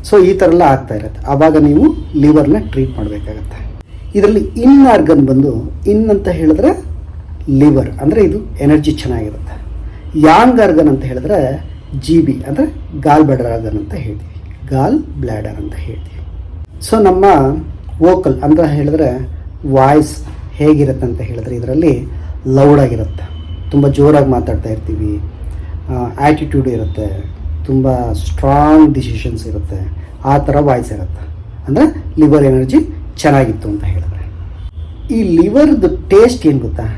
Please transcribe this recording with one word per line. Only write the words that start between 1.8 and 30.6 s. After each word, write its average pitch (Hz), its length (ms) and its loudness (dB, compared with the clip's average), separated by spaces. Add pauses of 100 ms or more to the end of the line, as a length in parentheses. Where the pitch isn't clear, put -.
ಲಿವರ್ನ 147 400 4 (160)
ಟ್ರೀಟ್ 131 260 -4
ಮಾಡಬೇಕಾಗತ್ತೆ. 104 640 -10 (560)
ಇದರಲ್ಲಿ 208 280 4 (200)
ಇನ್ 269 240 8
ಆರ್ಗನ್ 156 400 6
ಬಂದು, 131 460 0 (140)
ಇನ್ 214 220 2
ಅಂತ 202 180 0
ಹೇಳಿದ್ರೆ 165 580 2 (640)
ಲಿವರ್, 135 400 4 (120)
ಅಂದ್ರೆ 196 220 2
ಇದು 185 160 0 (220)
ಎನರ್ಜಿ 151 300 2
ಚೆನ್ನಾಗಿರುತ್ತೆ. 113 640 -6 (640)
ಯಾಂಗ್ 220 420 6
ಆರ್ಗನ್ 165 320 4
ಅಂತ 131 100 -2
ಹೇಳಿದ್ರೆ 135 600 -2 (400)
ಜಿ 165 160 4
ಬಿ 131 260 -2
ಅಂದ್ರೆ 262 180 0 (340)
ಗಾಲ್ 151 240 4
ಬ್ಲ್ಯಾಡರ್ 127 300 0
ಆರ್ಗನ್ 113 260 -6
ಅಂತ 101 140 -10
ಹೇಳ್ತೀವಿ, - 760 -12
ಗಾಲ್ 156 300 2
ಬ್ಲ್ಯಾಡರ್ 107 560 -8
ಅಂತ 104 180 -10
ಹೇಳ್ತೀವಿ. - 500 -12 (580)
So 220 220 0
ನಮ್ಮ 185 220 4 (800)
ವೋಕಲ್ 185 380 2
ಅಂತ 151 160 4
ಹೇಳಿದ್ರೆ 147 500 0 (580)
ವಾಯ್ಸ್ 135 500 2 (340)
ಹೇಗಿರುತ್ತೆ 143 540 2
ಅಂತ 117 160 -6
ಹೇಳಿದ್ರೆ 117 340 -8
ಇದರಲ್ಲಿ 127 540 0 (380)
ಲೌಡ್ 143 320 6
ಆಗಿರುತ್ತೆ, 117 460 -2 (460)
ತುಂಬ 143 160 2
ಜೋರಾಗಿ 143 420 4
ಮಾತಾಡ್ತಾ - 400 -2
ಇರ್ತೀವಿ, 104 520 -6 (640)
ಆ, 131 120 -6 (300)
ಆ್ಯಟಿಟ್ಯೂಡ್ 147 420 0
ಇರುತ್ತೆ, 110 400 -4 (580)
ತುಂಬ 131 480 0
ಸ್ಟ್ರಾಂಗ್ 147 800 4
ಡಿಸಿಷನ್ಸ್ - 540 -6
ಇರುತ್ತೆ, 80 320 -8 (460)
ಆ 139 120 2
ಥರ 139 220 -2
ವಾಯ್ಸ್ 127 320 0